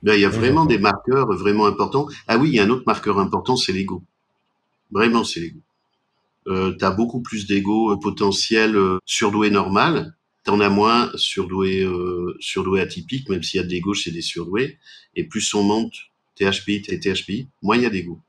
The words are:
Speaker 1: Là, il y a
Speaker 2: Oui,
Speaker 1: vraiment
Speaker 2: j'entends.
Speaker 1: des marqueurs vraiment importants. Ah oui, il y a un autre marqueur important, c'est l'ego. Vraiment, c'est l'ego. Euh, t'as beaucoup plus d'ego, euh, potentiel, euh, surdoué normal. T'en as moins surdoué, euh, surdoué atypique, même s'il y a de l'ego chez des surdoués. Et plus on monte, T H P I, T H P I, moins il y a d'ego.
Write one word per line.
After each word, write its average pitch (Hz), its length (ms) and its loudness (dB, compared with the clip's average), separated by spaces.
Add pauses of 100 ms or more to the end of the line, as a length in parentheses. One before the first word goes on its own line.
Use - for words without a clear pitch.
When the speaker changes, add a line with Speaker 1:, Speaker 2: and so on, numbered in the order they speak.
Speaker 1:
Là, 104 120 4
il 101 60 6
y 101 40 6
a 98 40 4
Speaker 2:
Oui, 101 80 -4
Speaker 1:
vraiment 131 240 4
Speaker 2:
j'entends. 160 40 4
Speaker 1:
des 120 140 4
marqueurs 117 560 2
vraiment 101 300 2
importants. 104 420 0 (200)
Ah 113 100 2
oui, 147 120 4
il 131 60 2
y 113 40 6
a 101 40 6
un 98 60 4
autre 127 160 2
marqueur 101 340 0
important, 95 380 0
c'est - 160 -2
l'ego. 95 300 -4 (880)
Vraiment, 113 320 2
c'est - 160 -6
l'ego. 85 200 -12 (880)
Euh, 95 240 0
t'as 92 200 0
beaucoup 117 300 0
plus 104 240 -8
d'ego, 104 460 2
euh, 101 60 0
potentiel, 107 760 0
euh, 95 300 2
surdoué 107 440 0
normal. 101 680 0 (300)
T'en 101 160 2
as 101 80 4
moins 110 460 2
surdoué, 95 680 -2
euh, 90 560 -4
surdoué 95 420 -2
atypique, 90 480 -8
même 90 140 -2
s'il - 160 -4
y 87 40 -4
a - 20 -6
de 87 40 -8
l'ego 90 240 -4
chez 101 160 -6
des 85 120 -8
surdoués. 98 560 -6 (380)
Et 87 100 -6
plus 101 280 -6
on 104 100 2
monte, 110 300 0 (420)
T 98 100 0
H 98 180 -2
P 104 120 -2
I, 101 60 -6
T 95 160 -8
H 95 280 -4
P 92 80 -6
I, 131 140 -8 (140)
moins 104 140 0
il 123 80 2
y - 20 0
a 117 40 0
d'ego. 85 400 -8